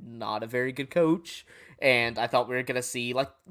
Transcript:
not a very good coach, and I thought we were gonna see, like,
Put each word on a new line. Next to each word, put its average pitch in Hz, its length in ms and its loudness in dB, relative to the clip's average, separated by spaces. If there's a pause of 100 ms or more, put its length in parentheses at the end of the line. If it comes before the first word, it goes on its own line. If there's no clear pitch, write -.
not 110 420 -6
a 113 40 -8
very 123 240 -2
good 135 180 -8
coach, 165 560 2 (340)
and 120 380 4
I 117 100 0
thought 123 200 2
we 127 80 -4
were 127 80 0
gonna 127 180 -2
see, 123 300 -6
like, 135 180 -2 (220)